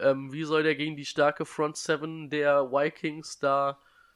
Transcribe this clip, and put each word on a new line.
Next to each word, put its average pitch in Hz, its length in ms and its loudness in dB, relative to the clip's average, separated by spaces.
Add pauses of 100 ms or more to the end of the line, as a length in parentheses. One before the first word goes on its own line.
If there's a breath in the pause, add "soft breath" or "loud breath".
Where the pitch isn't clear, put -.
ähm, 135 320 2
wie 156 100 -6
soll 156 220 2
der 156 100 4
gegen 151 220 -6
die 143 100 -12
starke 147 400 0
Front 156 300 -2
Seven 156 540 -4
der 143 420 2
Vikings 151 680 -2
da, 139 400 0 (380 soft breath)